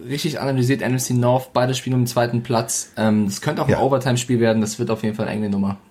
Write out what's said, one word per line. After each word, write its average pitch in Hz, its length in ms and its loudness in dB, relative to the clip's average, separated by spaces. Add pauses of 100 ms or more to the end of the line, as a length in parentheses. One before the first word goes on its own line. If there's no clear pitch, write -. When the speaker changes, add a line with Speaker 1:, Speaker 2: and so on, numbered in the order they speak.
Speaker 1:
schon 120 60 -14
richtig 143 320 -4
analysiert, 131 420 0
N 120 140 0
F 123 80 -4
C 127 100 -2
North, 123 380 2
beide 127 240 0
Spiele 127 180 -2
um 123 80 4
den 120 60 2
zweiten 120 340 0
Platz. - 540 -2
Ähm, 107 300 2
das 98 160 -4
könnte 151 200 -2
auch 135 60 2
ein 104 60 4
Speaker 2:
Ja. 78 40 2
Speaker 1:
Overtime-Spiel 123 640 2
werden, 113 200 4
das 107 200 -2
wird 117 100 -2
auf 110 140 -2
jeden 107 100 -2
Fall 107 140 -4
eine 104 80 -4
enge 107 140 -2
Nummer. 98 260 0 (140)